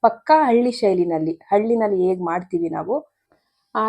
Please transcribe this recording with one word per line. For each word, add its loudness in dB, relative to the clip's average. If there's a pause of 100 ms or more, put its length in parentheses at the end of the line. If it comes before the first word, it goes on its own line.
ಪಕ್ಕಾ 2
ಹಳ್ಳಿ 2
ಶೈಲಿನಲ್ಲಿ, 0 (140)
ಹಳ್ಳಿನಲ್ಲಿ 0
ಹೇಗ್ 0
ಮಾಡ್ತೀವಿ -4
ನಾವು, -4 (800)
ಆ -2